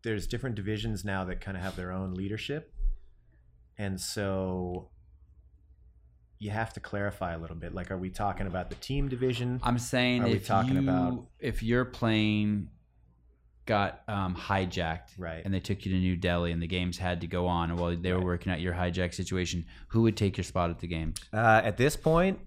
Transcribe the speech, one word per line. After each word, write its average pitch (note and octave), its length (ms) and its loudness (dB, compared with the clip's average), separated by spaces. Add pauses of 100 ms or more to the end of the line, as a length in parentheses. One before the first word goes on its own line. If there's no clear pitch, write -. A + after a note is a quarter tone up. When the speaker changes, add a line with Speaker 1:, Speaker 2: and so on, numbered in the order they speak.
Speaker 1:
there's G#2+ 240 -2
different B2 280 -2
divisions G#2 480 -2
now F#2+ 220 -2
that F2+ 160 -4
kinda F#2+ 180 -6
have F#2 160 -4
their F2+ 160 -6
own F#2+ 220 -4
leadership. G#2+ 600 -6 (1040)
And G2 220 -4
so F#2 880 -2 (1500)
you G#2 140 -6
have A2 220 -2
to - 60 -12
clarify G2 540 -4
a E2 40 -6
little E2 200 -10
bit. E2+ 160 -8
Like, F2+ 180 -6
are F#2+ 60 -2
we F#2 120 -4
talking G2 380 -2
about F2+ 220 -4
the F#2+ 80 -8
team C#3 320 -2
division? B2 520 0
Speaker 2:
I'm B2 160 2
saying B2 460 2
Speaker 1:
Are A#2+ 40 4
we A2+ 60 4
Speaker 2:
if G2 140 0
Speaker 1:
talking G#2 280 4
Speaker 2:
you, F#2 40 4
Speaker 1:
about F2+ 480 2 (120)
Speaker 2:
if A#2+ 220 -2
your A#2+ 220 4
plane G#2+ 880 2 (960)
got, G2+ 420 2
um, F#2+ 280 0
hijacked F2 840 -2
Speaker 1:
Right. E2 260 -8
Speaker 2:
and G2 100 -2
they F#2 60 0
took G2 260 -4
you F#2+ 60 0
to F#2 80 2
New F2+ 160 4
Delhi F2 380 0
and E2 80 -2
the E2+ 60 -4
games F2+ 300 -2
had F2+ 240 -2
to F2 60 -6
go F2 200 0
on E2+ 280 2
while F2 200 0
they F2+ 180 0
were F#2 60 2
Speaker 1:
Right. F#2 60 0
Speaker 2:
working F2+ 280 0
out E2 80 -2
your F2+ 120 0
hijack F2+ 400 0
situation, F2+ 520 -2 (240)
who A2+ 140 4
would A2 120 4
take G2 220 2
your F#2 80 -4
spot F2 240 0
at E2 100 -6
the E2+ 80 -8
games? D#2+ 320 -4 (140)
Speaker 1:
Uh, A2 300 8
at G#2 120 0
this C3+ 220 4
point F3 500 4